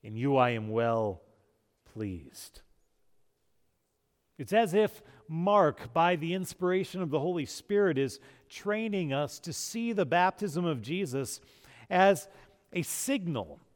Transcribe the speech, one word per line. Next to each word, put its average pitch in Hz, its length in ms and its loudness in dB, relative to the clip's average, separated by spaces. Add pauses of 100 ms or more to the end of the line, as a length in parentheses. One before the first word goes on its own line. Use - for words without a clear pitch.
In 107 140 -12
you 135 220 2
I 123 140 4
am 110 180 -4
well 110 520 0 (600)
pleased." - 800 -12 (1800)
It's 147 160 -6
as 208 200 4
if 214 300 2 (240)
Mark, 165 640 2
by 170 240 4
the 165 180 -4
inspiration 185 680 -2
of 175 80 -4
the 147 100 0
Holy 160 260 -2
Spirit, 196 520 0
is 135 240 -2 (260)
training 202 640 -4
us 143 280 -4
to 170 120 -10
see 233 400 -6
the 196 140 0
baptism 180 580 0
of 151 180 -2
Jesus 135 600 -6 (480)
as 190 380 4 (460)
a 180 80 -2
signal 151 800 -4 (160)